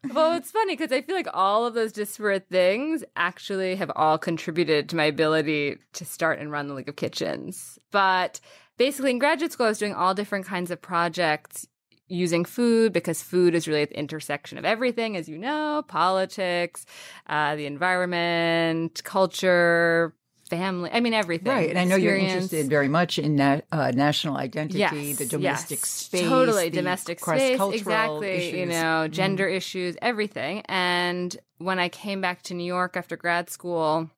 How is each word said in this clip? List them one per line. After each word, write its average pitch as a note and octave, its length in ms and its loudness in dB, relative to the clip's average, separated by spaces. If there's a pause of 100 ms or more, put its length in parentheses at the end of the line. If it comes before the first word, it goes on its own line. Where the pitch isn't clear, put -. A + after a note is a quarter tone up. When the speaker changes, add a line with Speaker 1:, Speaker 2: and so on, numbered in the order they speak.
(120)
Speaker 1:
Well, D#4 220 4
it's - 160 -8
funny G4+ 240 0
'cause D#4 160 -4
I C4+ 100 0
feel F#4+ 140 -4
like F4+ 180 -4
all G3+ 320 2
of A#3 80 -4
those A3 200 -2
disparate G#3 560 -2
things A3+ 560 2 (100)
actually F#3 640 -2
have F3+ 180 -4
all - 220 4
contributed D#3+ 720 0
to E3+ 80 -4
my D3+ 80 2
ability D3+ 720 0 (160)
to - 120 -12
start - 340 -2
and D3+ 120 -8
run D3 160 -6
the C#3+ 60 -10
League C3+ 160 -10
of C#3+ 80 -14
Kitchens. - 840 -6 (120)
But F#3 500 2 (360)
basically C4+ 340 2
in B3 80 0
graduate D4 340 2
school, A#3+ 140 2
I - 20 4
was G#3+ 100 -2
doing G#3 160 -2
all F#3 180 2
different G3+ 320 -4
kinds F3+ 240 -4
of F3 120 -8
projects E3+ 840 -2 (460)
using F3 320 2
food, A3+ 480 4
because E3+ 300 -2
food F3+ 320 4
is E3 140 0
really D3+ 160 2
at D3 60 -2
the - 100 -10
intersection D3 580 -8
of - 80 -10
everything, A3+ 500 0
as D#3+ 140 -8
you D3+ 80 -12
know, D4+ 500 -4
politics, F3+ 960 -2 (440)
uh, D3+ 280 0
the D3+ 120 -6
environment, E3+ 1400 0
culture, E3+ 1080 4 (360)
family, F3+ 420 -4
I - 100 0
mean, A#3+ 120 2
everything. F3+ 400 0
Speaker 2:
Right. F3 160 2
And - 80 -2
I F3+ 60 2
know F#3 120 4
you're G3 200 4
Speaker 1:
Experience. F#3+ 180 2 (200)
Speaker 2:
interested D3+ 180 0
very C#3+ 160 4
much E3 320 2
in D3+ 160 2
na-, C#3 260 4 (100)
uh, C3+ 220 2
national C#3+ 440 2
identity, D3+ 420 -4
Speaker 1:
Yes, D3 400 -2
Speaker 2:
the D3 80 -4
domestic C#3+ 540 -2
Speaker 1:
yes. - 80 -4
Speaker 2:
space, - 380 -2
Speaker 1:
Totally, A3+ 420 4
Speaker 2:
the E3+ 80 -2
Speaker 1:
domestic F3+ 420 -4
space, B3+ 380 2
Speaker 2:
cross-cultural G3 160 0
Speaker 1:
exactly, G#3 560 -2
Speaker 2:
issues. F3+ 300 -2
Speaker 1:
you F#3 60 -2
know, E3 420 0
Speaker 2:
Mm. D3+ 40 -6
Speaker 1:
gender F#3+ 360 0
issues, F3+ 540 -4
everything. G#3 680 -4
And F3+ 680 0 (220)
when F#3 180 -2
I F3+ 120 0
came G3 320 -6
back F#3 220 -2
to F3+ 120 -8
New F3 100 -4
York F3+ 320 -2
after E3+ 180 -6
grad F3 360 -2
school D#3+ 680 0